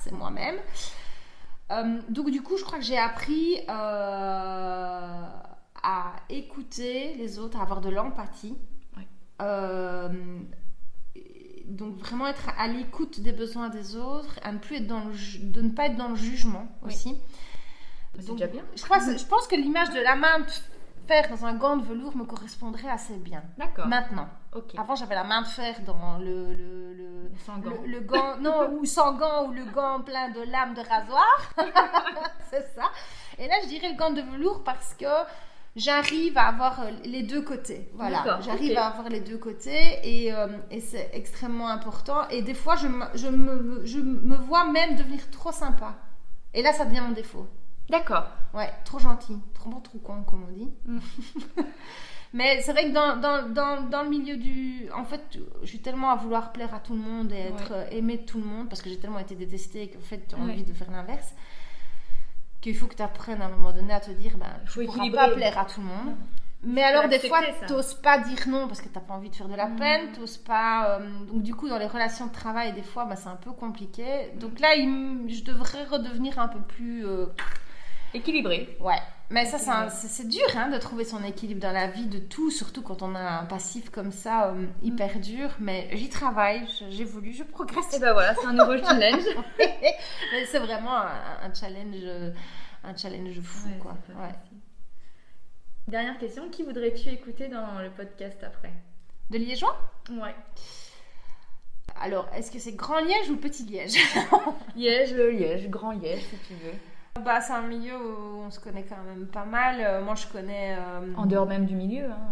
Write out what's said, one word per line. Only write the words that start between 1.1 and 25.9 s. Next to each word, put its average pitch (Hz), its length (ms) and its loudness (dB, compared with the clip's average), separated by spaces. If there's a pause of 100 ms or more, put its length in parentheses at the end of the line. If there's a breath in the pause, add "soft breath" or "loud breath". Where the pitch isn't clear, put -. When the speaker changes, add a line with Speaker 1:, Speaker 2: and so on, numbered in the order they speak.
Speaker 1:
Euh, 226 380 -4
donc, 285 220 -4
du 277 100 -2
coup, 381 160 -4
je 381 80 -6
crois 320 140 -8
que 247 40 -8
j'ai 247 140 -2
appris, 311 600 -2 (100)
euh, 190 1600 -6 (540)
à 185 300 -4 (180)
écouter 269 840 -8
les 214 240 -10
autres, 226 200 -6
à - 20 -2
avoir 190 180 0
de 190 100 -2
l'empathie. 220 680 -4 (400)
Speaker 2:
Ouais. 190 100 -12 (340)
Speaker 1:
Euh, 180 1000 -4 (1300)
donc, 196 300 -8
vraiment 240 300 -6
être 277 300 -6
à 220 100 0
l'écoute 247 540 -4
des 226 100 8
besoins 226 380 -2
des 202 260 -10
autres, 285 480 -2
à 214 80 -6
ne 208 60 -8
plus 294 200 -10
être 214 100 -4
dans 220 180 -4
le 214 80 -8
ju-, - 260 -8
de - 220 8
ne 226 80 6
pas 294 160 0
être 240 100 2
dans 240 140 -4
le 226 60 -4
jugement 226 500 6 (160)
Speaker 2:
Oui. 214 120 -6
Speaker 1:
aussi. - 280 2 (920 loud breath)
Speaker 2:
C'est 185 100 -8
Speaker 1:
Donc, 226 120 -8
Speaker 2:
déjà 180 100 -4
bien. 269 160 -8 (120)
Speaker 1:
je - 80 -12
crois 392 140 4
que - 80 2
c'est, 254 120 0
je - 80 -4
pense 466 220 2
que - 80 0
l'image 294 360 2
de 262 100 -4
la 254 140 4
main 285 240 4
de 294 60 0 (640)
fer 302 220 4
dans 226 160 -4
un 202 80 0
gant 277 240 0
de 247 60 -2
velours 240 340 -6
me 240 80 -4
correspondrait 226 640 -8
assez 233 280 -8
bien. 170 260 -6 (140)
Speaker 2:
D'accord. 302 300 2
Speaker 1:
Maintenant. 233 400 0 (260)
Speaker 2:
Ok. 233 240 -8
Speaker 1:
Avant, 220 180 -4
j'avais 226 200 -6
la 185 80 -4
main 220 200 -2
de 226 40 -4
fer 233 280 -6 (100)
dans 175 320 4